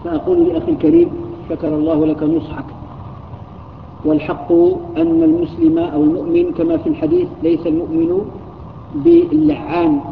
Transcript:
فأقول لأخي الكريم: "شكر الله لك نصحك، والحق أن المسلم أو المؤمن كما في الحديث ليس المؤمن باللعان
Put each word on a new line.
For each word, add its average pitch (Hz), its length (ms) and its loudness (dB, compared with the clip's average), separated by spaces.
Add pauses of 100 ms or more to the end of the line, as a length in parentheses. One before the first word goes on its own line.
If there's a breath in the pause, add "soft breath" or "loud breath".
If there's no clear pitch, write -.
فأقول 311 400 0
لأخي - 280 0
الكريم: 160 380 4 (400)
"شكر 165 180 -6
الله 156 380 0
لك 156 180 -2
نصحك، 156 420 -2 (1400)
والحق 156 460 -2 (460)
أن 165 260 2
المسلم 160 540 2
أو 151 260 0
المؤمن 170 480 0
كما 165 260 0
في 170 120 -4
الحديث 160 380 0 (160)
ليس 165 240 0
المؤمن 165 540 0 (760)
باللعان 151 1040 2 (120)